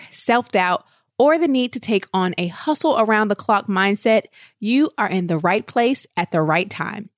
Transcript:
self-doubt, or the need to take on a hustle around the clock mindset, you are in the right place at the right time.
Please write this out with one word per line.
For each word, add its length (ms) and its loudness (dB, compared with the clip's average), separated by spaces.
self-doubt, 760 0
or 220 4
the 80 2
need 260 0
to 60 -8
take 340 -2
on 240 0
a 80 -4
hustle 540 -2
around 300 2
the 60 0
clock 300 -2
mindset, 600 0
you 400 0
are 100 -2
in 160 -2
the 140 -2
right 260 0
place 400 0
at 160 -4
the 120 2
right 260 0
time. 480 -10